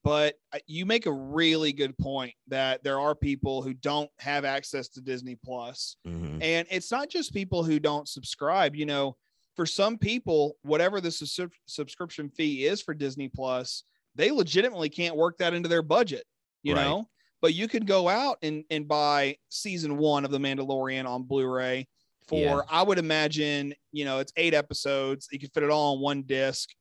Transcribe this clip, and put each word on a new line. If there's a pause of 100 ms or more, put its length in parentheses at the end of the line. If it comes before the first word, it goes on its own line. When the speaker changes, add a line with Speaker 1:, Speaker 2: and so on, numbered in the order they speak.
Speaker 1:
But, (180)
uh,
you
make
a
really
good
point (140)
that
there
are
people
who
don't (100)
have
access
to
Disney
Plus. (100)
Speaker 2:
Mm-hmm.
Speaker 1:
And
it's
not
just
people
who
don't
subscribe.
You
know, (380)
for
some
people,
whatever
the
sus-, (160)
subscription
fee
is
for
Disney
Plus, (320)
they
legitimately
can't
work
that
into
their
budget, (380)
you
Speaker 2:
Right.
Speaker 1:
know? (320)
But
you
could
go
out
and,
and
buy (120)
season
one
of
The
Mandalorian
on
Blu-ray (400)
for,
Speaker 2:
Yeah.
Speaker 1:
I
would
imagine, (180)
you
know,
it's
eight
episodes.
You
could
fit
it
all
on
one
disc (120)